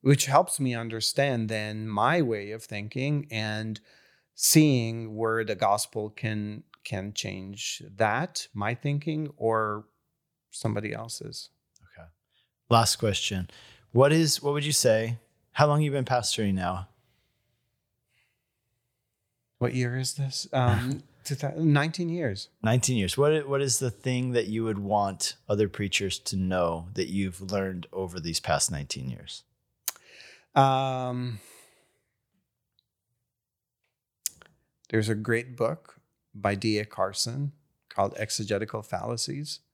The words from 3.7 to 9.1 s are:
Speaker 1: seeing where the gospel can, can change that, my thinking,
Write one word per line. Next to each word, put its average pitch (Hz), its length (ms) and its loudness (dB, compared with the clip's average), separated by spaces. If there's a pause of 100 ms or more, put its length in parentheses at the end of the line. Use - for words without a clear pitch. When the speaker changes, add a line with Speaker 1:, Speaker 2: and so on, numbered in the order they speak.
Speaker 1:
seeing 117 800 4
where 113 280 0
the 107 120 -2
gospel 107 560 0
can, 107 500 -6 (220)
can 101 280 -6
change 98 720 -8 (140)
that, 110 580 -2
my 104 220 -2
thinking, 147 640 -4